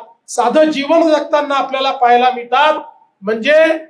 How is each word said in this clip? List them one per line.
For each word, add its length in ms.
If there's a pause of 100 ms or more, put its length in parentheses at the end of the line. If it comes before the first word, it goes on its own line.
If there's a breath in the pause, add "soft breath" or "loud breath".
(280)
साधं 440
जीवन 320
जगताना 520
आपल्याला 360
पाहायला 400
मिळतात. 480 (420)
म्हणजे 340 (340)